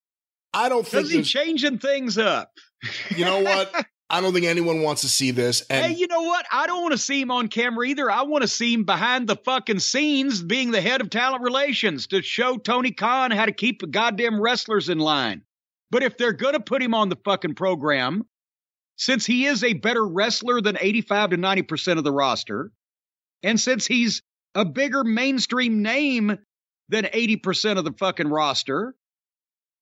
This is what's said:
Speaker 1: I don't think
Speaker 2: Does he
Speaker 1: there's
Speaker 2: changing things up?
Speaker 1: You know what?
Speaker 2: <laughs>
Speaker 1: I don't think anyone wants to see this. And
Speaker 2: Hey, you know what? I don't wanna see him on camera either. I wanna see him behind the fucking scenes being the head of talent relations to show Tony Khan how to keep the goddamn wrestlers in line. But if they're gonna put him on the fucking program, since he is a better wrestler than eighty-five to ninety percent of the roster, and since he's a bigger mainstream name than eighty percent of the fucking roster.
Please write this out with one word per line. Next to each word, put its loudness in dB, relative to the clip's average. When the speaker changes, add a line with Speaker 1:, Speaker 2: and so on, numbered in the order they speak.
Speaker 1:
I 2
don't 0
think 2
Speaker 2:
Does -4
he 4
Speaker 1:
there's 2
Speaker 2:
changing 0
things -2
up? 2
Speaker 1:
You 0
know 2
what? 0
Speaker 2:
<laughs> -16
Speaker 1:
I 0
don't 2
think 2
anyone 2
wants 0
to -2
see 2
this. 2
And 2
Speaker 2:
Hey, 0
you 0
know 0
what? 0
I 2
don't -2
wanna 0
see -2
him -4
on -2
camera -2
either. -2
I 0
wanna 0
see 0
him 0
behind 0
the 2
fucking -2
scenes 0
being -2
the 2
head 0
of -6
talent 0
relations 0
to 0
show -2
Tony 0
Khan 0
how 2
to 0
keep -2
the -8
goddamn 0
wrestlers 0
in 0
line. 0
But 2
if 0
they're 2
gonna 0
put -2
him 0
on 2
the -4
fucking 0
program, 0
since -2
he 2
is 0
a 2
better 0
wrestler 0
than 0
eighty-five 0
to 0
ninety 0
percent -2
of -2
the 0
roster, -2
and 2
since 0
he's 0
a 2
bigger -2
mainstream 0
name 0
than 0
eighty 0
percent -2
of -2
the -6
fucking -2
roster. -2